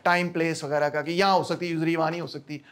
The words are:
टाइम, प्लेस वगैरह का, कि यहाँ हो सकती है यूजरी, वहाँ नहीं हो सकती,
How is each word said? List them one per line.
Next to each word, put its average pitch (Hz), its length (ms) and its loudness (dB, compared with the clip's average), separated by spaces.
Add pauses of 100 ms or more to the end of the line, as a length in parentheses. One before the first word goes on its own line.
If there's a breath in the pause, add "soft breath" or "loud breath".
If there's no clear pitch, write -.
टाइम, 175 240 4
प्लेस 165 360 -2
वगैरह 147 240 2
का, 147 140 -2
कि 151 100 -4
यहाँ 190 260 4
हो 160 60 2
सकती 175 240 -4
है 170 40 -4
यूजरी, 160 240 0
वहाँ 160 140 0
नहीं 170 100 -6
हो 156 60 -8
सकती, 147 340 -12 (120 soft breath)